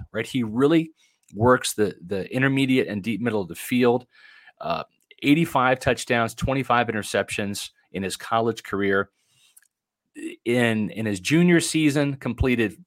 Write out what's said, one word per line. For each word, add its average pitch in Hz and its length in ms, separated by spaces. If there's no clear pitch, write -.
right? 113 140
He 131 160
really 143 500
works 120 400
the, 104 200
the 92 300
intermediate 131 540
and 101 140
deep 104 180
middle 110 200
of 90 80
the 85 60
field. 123 520
Uh, - 240
eighty-five 135 580
touchdowns, 117 540
twenty-five 127 540
interceptions, 101 800
in 95 80
his 92 140
college 113 460
career. 98 460
In, 113 460
in 110 160
his 101 120
junior 170 400
season, 151 560
completed 120 640